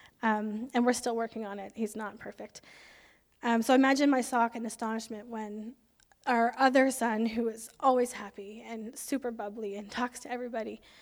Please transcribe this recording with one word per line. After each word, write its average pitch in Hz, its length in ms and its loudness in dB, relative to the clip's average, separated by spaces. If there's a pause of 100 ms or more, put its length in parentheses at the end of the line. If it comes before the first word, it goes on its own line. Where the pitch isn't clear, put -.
(220)
Um, 214 520 0
and 240 120 4
we're 247 80 6
still 240 220 -2
working 226 300 -4
on 202 120 -10
it. 196 180 -12
He's 214 200 -4
not 214 240 -8
perfect. - 420 -16 (800)
Um, 233 200 4
so 262 120 4
imagine 269 360 6
my 262 120 4
shock 233 340 2
and 233 120 -6
astonishment 220 600 -8
when 214 460 -10 (540)
our 233 320 4
other 269 320 6
son, 226 340 0
who 226 240 0
is 220 200 -8 (100)
always 254 320 4
happy 208 560 -14
and 226 300 -10
super 247 340 -4
bubbly 208 440 -8
and 202 140 -10
talks 247 320 -6
to - 100 -14
everybody, 233 480 -8 (220)